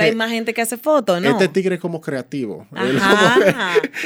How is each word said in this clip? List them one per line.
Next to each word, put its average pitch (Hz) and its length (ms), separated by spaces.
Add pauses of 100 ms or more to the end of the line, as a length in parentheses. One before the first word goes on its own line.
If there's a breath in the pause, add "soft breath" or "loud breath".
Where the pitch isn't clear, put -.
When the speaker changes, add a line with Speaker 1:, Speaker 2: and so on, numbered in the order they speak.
Speaker 1:
que - 60
Speaker 2:
hay 226 40
más 226 160
gente 226 220
que 233 80
hace 226 160
foto, 233 420
¿no? 196 120
Speaker 1:
este 190 160
tigre 180 280
es 170 60
como 170 200
creativo. 127 760
Él - 220
Speaker 2:
Ajá. 208 360
Speaker 1:
como - 120
que, 190 460 (140)